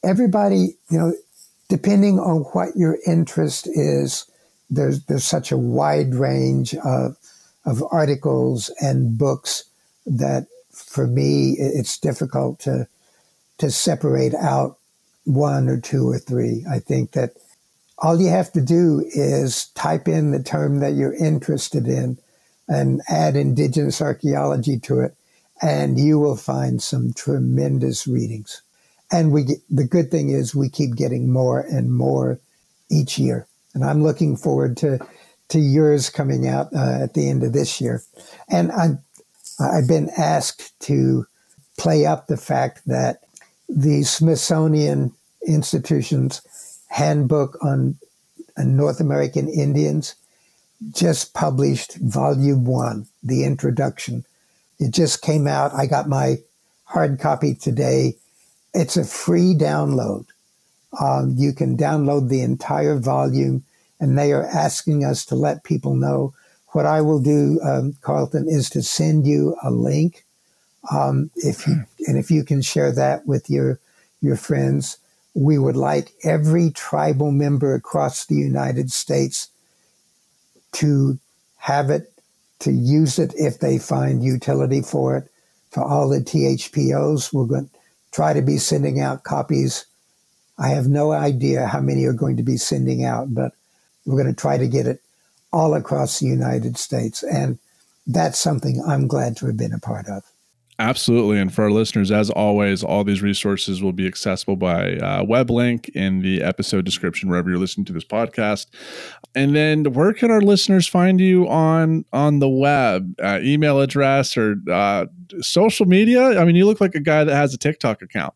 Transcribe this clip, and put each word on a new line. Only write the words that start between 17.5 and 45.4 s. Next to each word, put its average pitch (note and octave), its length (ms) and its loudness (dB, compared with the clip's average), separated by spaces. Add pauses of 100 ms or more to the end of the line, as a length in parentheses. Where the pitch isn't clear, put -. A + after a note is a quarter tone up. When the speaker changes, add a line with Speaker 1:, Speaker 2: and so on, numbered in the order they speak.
Speaker 1:
all E3 200 2
you F#3 100 4
have F3+ 240 0
to E3 80 2
do D#3+ 520 2
is C#3 640 -2
type D#3+ 320 -2
in D#3 240 2
the C#3 100 -2
term C#3+ 380 -2
that C#3+ 160 0
you're C#3 180 0
interested D3 720 -2
in B2+ 300 -2 (500)
and C3+ 420 0
add D#3 260 2
indigenous C#3 680 0
archaeology C#3+ 800 -2
to B2+ 220 -2
it, B2+ 120 -2 (480)
and D3 380 0
you D3+ 180 4
will D3 200 2
find C3 440 -4
some B2 300 -4
tremendous C3 960 -2
readings. A2+ 540 -6 (500)
And D#3+ 220 4
we D3 100 4
get, C3+ 140 -2 (120)
the C#3+ 140 2
good C#3 260 2
thing D3 200 0
is C3+ 260 -2
we C3+ 140 -2
keep B2+ 260 -4
getting B2 340 -2
more B2+ 300 2
and B2 340 -2
more C3 460 0 (500)
each C#3+ 300 0
year. B2 260 0 (280)
And C3 100 -2
I'm C#3+ 180 2
looking D3+ 360 2
forward C3+ 400 0
to, C3+ 280 -2 (440)
to D#3+ 100 2
yours D3 500 4
coming C3+ 380 -2
out, C3+ 260 -2
uh, C3 280 0
at B2+ 140 -6
the C#3 140 0
end C3 140 0
of B2 80 0
this C3+ 300 -2
year. A#2+ 200 -4 (480)
And E3+ 220 0
I'm, D#3+ 320 0 (560)
I've C3+ 280 0
been D#3 300 2
asked - 720 -4
to C3 400 0 (500)
play D#3 280 2
up D#3 220 -2
the D3+ 100 -2
fact C3 480 -4
that B2+ 380 -2 (440)
the D3 360 2
Smithsonian D3+ 1080 0 (340)